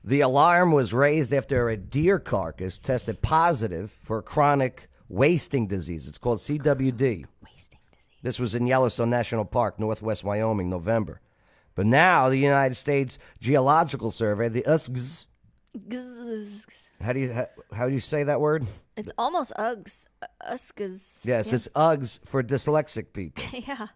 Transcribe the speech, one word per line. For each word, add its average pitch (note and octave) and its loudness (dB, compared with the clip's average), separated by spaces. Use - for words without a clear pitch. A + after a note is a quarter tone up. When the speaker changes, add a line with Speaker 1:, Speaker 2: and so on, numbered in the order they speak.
Speaker 1:
The C3+ 2
alarm E3 6
was B2 4
raised C#3+ 4
after B2+ 0
a A2 -2
deer D#3+ 0
carcass F#2 -4
tested A#2+ -4
positive A2+ 0
for A2 -6
chronic C#3+ 0
wasting C3 2
disease. E2 -6
It's D2 -14
called A#2+ -2
C D3+ -4
W C3 2
D. A2+ -2
Speaker 2:
Wasting - -20
disease. - -20
Speaker 1:
This - -6
was A#2 -2
in A#2+ 0
Yellowstone B2 2
National A#2 0
Park, A2 -2
Northwest G#2+ -4
Wyoming, G#2 -2
November. F#2 -2
But G2+ 0
now C#3+ 6
the C3+ 2
United C#3 4
States C#3 -2
Geological C3+ 2
Survey, G#2+ 0
the A#2 -2
usgs. C3 -2
Speaker 2:
Gzz. A#3 -12
Speaker 1:
How A#2 -2
do C3+ -2
you, B2+ -2
how, A#2+ -2
how A#2+ -2
do C#3 0
you B2+ 0
say D3 -2
that C#3 2
word? D3+ 0
Speaker 2:
It's G#3+ -10
almost C#4+ -2
Uggs. A3 -8
Uh, - -12
USGS. F#3+ -10
Speaker 1:
Yes, A2+ 0
Speaker 2:
Yeah. B2+ 0
Speaker 1:
it's A#2+ -2
Uggs D3 0
for C3+ -2
dyslexic C#3 -2
people. F2+ -10
Speaker 2:
<laughs> - -14
Yeah. A#3+ -10